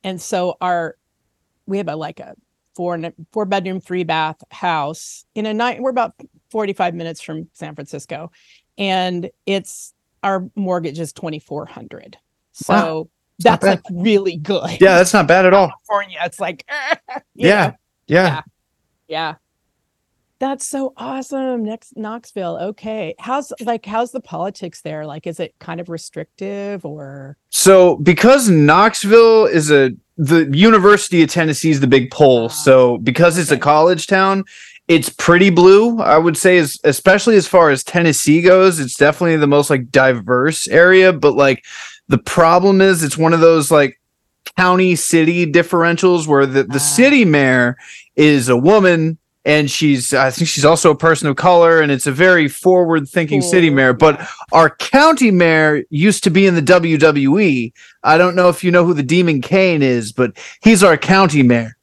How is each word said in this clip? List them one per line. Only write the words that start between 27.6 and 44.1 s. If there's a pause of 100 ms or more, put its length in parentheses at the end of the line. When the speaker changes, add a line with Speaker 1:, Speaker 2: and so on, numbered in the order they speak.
Speaker 2:
because
Knoxville
is
a, (260)
the
University
of
Tennessee
is
the
big
pull.
Speaker 1:
Ah,
Speaker 2:
So
because
it's
a
Speaker 1:
okay.
Speaker 2:
college
town, (440)
it's
pretty
blue,
I
would
say,
is,
especially
as
far
as
Tennessee
goes.
It's
definitely
the
most,
like,
diverse
area.
But,
like, (440)
the
problem
is
it's
one
of
those,
like, (560)